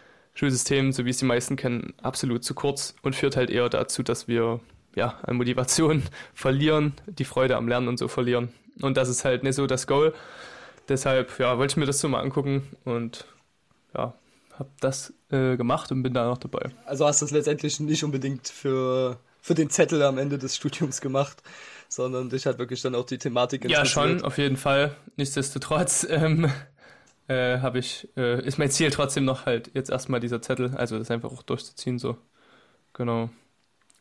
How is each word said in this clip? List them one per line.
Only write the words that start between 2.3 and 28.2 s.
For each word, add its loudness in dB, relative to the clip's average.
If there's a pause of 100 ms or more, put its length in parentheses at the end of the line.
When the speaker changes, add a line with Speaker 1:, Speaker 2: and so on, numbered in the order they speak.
Speaker 1:
zu -6
kurz -4
und -2
führt 0
halt 2
eher 2
dazu, 0
dass -2
wir, 2 (380)
ja, -2
an -2
Motivation 2 (160)
<laughs> -20
verlieren, 2 (120)
die -6
Freude 2
am -2
Lernen 0
und -2
so -2
verlieren. 0 (320)
Und 0
das 2
ist -2
halt 2
nicht 2
so 2
das -2
Goal. 4 (760)
Deshalb, 0
ja, 2
wollte 2
ich 0
mir 2
das 0
so 0
mal 0
angucken 0 (180)
und, -6 (680)
ja, -4 (440)
hab -12
das, -4 (180)
äh, 2
gemacht 0
und 0
bin 0
da 2
noch 0
dabei. -6 (160)
Speaker 2:
Also 2
hast 4
du -2
es -4
letztendlich 0
nicht 0
unbedingt -4
für, 0 (240)
für 0
den 2
Zettel 4
am 4
Ende -2
des -6
Studiums -4
gemacht, -2 (480)
sondern -4
dich -2
hat 0
wirklich -6
dann -2
auch 0
die -6
Thematik 0
Speaker 1:
Ja, 4
Speaker 2:
interessiert? 2
Speaker 1:
schon, -8
auf -4
jeden 2
Fall. 2 (200)
Nichtsdestotrotz, -2
<laughs> -8
ähm, 4 (760)
äh, 2
hab 0
ich, -4 (100)
äh, 2